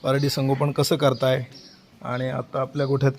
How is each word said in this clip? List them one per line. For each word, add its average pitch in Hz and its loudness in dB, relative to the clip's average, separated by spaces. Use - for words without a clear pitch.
पारडी 139 0
संगोपन 139 0
कसं 147 0
करताय 131 2
आणि 127 -4
आता 131 -6
आपल्या 139 -2
गोठ्यात 135 2